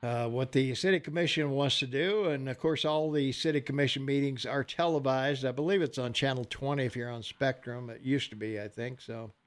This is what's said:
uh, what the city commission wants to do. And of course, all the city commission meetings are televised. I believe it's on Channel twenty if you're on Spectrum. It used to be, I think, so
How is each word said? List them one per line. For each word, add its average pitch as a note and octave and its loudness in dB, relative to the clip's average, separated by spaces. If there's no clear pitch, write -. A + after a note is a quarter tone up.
uh, A#2+ -2
what B2+ -2
the C3 4
city F#3 2
commission D#3 0
wants C#3 2
to C#3 0
do. F#3 2
And C#3 0
of B2+ -4
course, D#3+ 2
all D#3 2
the C#3+ 2
city D3+ 2
commission C#3 0
meetings C#3 0
are C3+ 0
televised. C3+ 2
I B2+ 2
believe E3 2
it's C#3 -2
on B2 -2
Channel B2+ 0
twenty C#3 -2
if A#2 -2
you're A#2+ -4
on A#2 -8
Spectrum. B2 -4
It A2+ -14
used C3+ 0
to A2+ -14
be, G#2+ -6
I G#2 -8
think, B2 -8
so A2+ -10